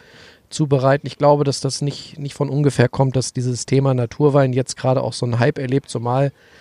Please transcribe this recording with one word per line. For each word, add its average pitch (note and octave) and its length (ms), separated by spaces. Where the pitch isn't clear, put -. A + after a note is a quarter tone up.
zubereiten. C#3 560
Ich C3 100
glaube, D3 280
dass C#3 160
das C3+ 200
nicht, - 380
nicht C#3+ 160
von C#3+ 160
ungefähr C3+ 380
kommt, C3+ 260
dass B2+ 180
dieses B2 340
Thema C3+ 280
Naturwein C3+ 580
jetzt B2 240
gerade C3 260
auch B2 100
so - 140
einen A#2+ 120
Hype D3 200
erlebt, C3+ 300
zumal B2+ 440